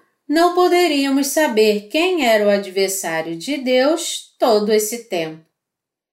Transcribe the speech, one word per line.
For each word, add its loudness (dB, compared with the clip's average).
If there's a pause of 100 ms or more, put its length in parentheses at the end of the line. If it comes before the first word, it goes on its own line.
(280)
não 2
poderíamos 2
saber 0
quem 0
era 2
o 4
adversário -4
de -8
Deus -2
todo 2
esse -2
tempo. -8 (680)